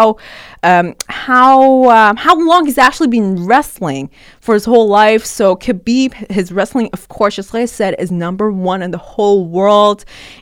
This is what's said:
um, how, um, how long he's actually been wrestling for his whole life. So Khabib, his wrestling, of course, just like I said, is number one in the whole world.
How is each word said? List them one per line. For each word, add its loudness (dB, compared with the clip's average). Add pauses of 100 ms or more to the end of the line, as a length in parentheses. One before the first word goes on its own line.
(640)
um, 0 (140)
how, 4
um, 4
how 0
long 2
he's -4
actually 0
been -2
wrestling -4 (300)
for -2
his -2
whole 2
life. 2
So 0
Khabib, -4
his -4
wrestling, -4
of -16
course, -4
just -12
like -4
I -2
said, -4
is -8
number -6
one -4
in -8
the -8
whole -2
world. 0 (380)